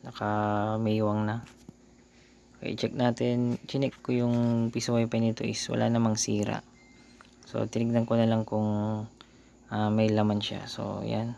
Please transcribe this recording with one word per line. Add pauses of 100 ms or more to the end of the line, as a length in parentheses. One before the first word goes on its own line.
Naka-maywang
na. (1160)
Okay,
check
natin.
Chinek
ko
yung
piso
wifi
nito
is (140)
wala
namang
sira. (880)
So,
tinignan
ko
na
lang
kung, (1040)
ah,
may
laman
siya.
So,
yan.